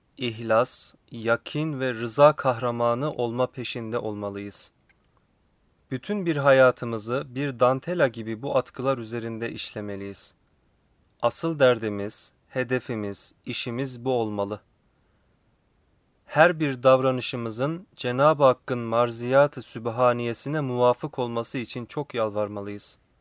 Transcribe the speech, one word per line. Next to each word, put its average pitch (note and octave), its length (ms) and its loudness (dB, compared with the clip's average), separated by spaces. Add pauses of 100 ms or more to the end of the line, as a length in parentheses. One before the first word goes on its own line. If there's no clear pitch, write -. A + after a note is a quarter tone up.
(160)
ihlas, A2+ 760 0 (160)
yakin B2+ 720 -2
ve C3 140 -2
rıza A#2+ 380 6
kahramanı A#2+ 800 0
olma A#2+ 340 0
peşinde A#2 520 -8
olmalıyız. G2+ 760 -8 (1160)
Bütün F#3+ 360 -4
bir E3 100 0
hayatımızı B2+ 920 4
bir C3 320 -6
dantela C3+ 480 2
gibi A2+ 340 -8
bu C#3 140 -4
atkılar C3 420 -2
üzerinde A2+ 540 -8
işlemeliyiz. G2+ 840 -10 (880)
Asıl D#3+ 360 -2
derdimiz, A2 720 0 (160)
hedefimiz, A#2+ 840 -4 (100)
işimiz B2 600 -8
bu C3 80 0
olmalı. G#2 480 -2 (1700)
Her E3 340 4
bir C3+ 220 -2
davranışımızın C3 1040 2 (100)
Cenab-ı C#3+ 480 4
Hakk'ın B2+ 340 2
marziyat-ı A#2+ 840 2
sübhaniyesine A#2+ 1000 -2
muvafık B2 580 2
olması A#2 400 -4
için A#2+ 280 -8
çok - 280 -8
yalvarmalıyız. G#2 840 -4 (220)